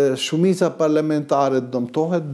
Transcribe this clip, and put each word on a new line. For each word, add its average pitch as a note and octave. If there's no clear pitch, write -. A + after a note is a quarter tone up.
shumica E3+
parlamentare D3+
dëmtohet, C3